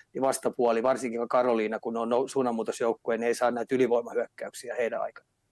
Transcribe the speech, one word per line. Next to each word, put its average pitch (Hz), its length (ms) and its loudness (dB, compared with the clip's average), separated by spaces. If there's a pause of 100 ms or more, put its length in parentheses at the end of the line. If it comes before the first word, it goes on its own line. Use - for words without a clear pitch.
(120)
niin 127 100 -4
vastapuoli, 120 600 2
varsinkin 120 460 0
Karoliina, 113 520 2
kun 113 160 -4
on 113 120 -2
nou-, 123 200 2
suunnanmuutosjoukkue, 117 880 -2
niin 117 100 -2
ei 120 80 2
saa 120 160 0
näitä 120 240 -4
ylivoimahyökkäyksiä 117 1000 -2
heidän 113 280 -2
aikana. - 260 -12 (220)